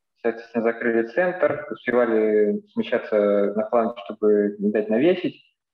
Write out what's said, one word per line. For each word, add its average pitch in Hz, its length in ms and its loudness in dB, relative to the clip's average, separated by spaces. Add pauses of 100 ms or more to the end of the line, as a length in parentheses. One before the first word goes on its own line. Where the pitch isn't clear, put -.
(220)
соответственно, 117 420 -4
закрыли 117 440 0
центр, 175 640 -2
успевали 110 920 0 (120)
смещаться 104 800 0
на 107 140 -4
фланг, 113 360 0
чтобы 104 540 0
не 104 120 0
дать 107 180 -2
навесить. 147 520 0 (320)